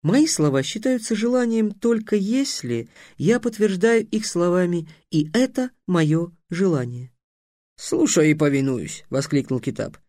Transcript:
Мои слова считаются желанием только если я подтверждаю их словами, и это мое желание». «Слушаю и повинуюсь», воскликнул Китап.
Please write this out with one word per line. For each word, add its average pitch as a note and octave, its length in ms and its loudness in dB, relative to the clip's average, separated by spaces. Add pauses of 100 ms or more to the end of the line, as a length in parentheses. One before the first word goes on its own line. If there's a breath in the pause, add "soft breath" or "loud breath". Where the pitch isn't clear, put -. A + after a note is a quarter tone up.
Мои C4 240 4
слова C#3 360 0
считаются A3+ 520 -2
желанием A3+ 560 0
только A3 440 0
если G3+ 720 -2 (280 loud breath)
я A3+ 220 2
подтверждаю A3 680 0
их G#3+ 180 -4
словами, F3 640 0 (240 loud breath)
и D#3 220 0
это B3+ 380 0 (140)
мое E3 460 2 (180)
желание». C3 600 -2 (640)
«Слушаю - 560 2
и - 20 4
повинуюсь», C#3 760 -2
воскликнул C3+ 500 -2
Китап. - 380 -8 (120)